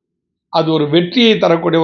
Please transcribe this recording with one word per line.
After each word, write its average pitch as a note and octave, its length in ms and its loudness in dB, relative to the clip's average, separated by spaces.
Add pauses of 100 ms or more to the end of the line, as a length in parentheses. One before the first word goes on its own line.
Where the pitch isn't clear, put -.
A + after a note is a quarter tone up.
(520)
அது D#3+ 200 0
ஒரு D#3 160 0
வெற்றியை F3 500 2
தரக்கூடிய E3+ 460 0